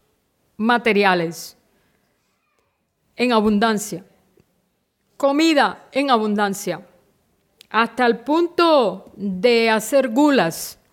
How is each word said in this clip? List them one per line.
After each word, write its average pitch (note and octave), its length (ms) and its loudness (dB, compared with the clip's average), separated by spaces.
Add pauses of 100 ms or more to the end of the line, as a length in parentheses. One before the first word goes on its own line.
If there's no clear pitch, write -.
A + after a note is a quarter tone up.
(560)
materiales G3+ 1040 -2 (1600)
en B3 160 0
abundancia. G#3+ 720 0 (1120)
Comida C#4 760 0
en C#4 200 -2
abundancia. G#3 760 -2 (840)
Hasta A3+ 360 -2
el A#3 140 0
punto D4+ 960 0
de G#3 520 0
hacer A#3+ 380 0
gulas, A#3 720 0 (140)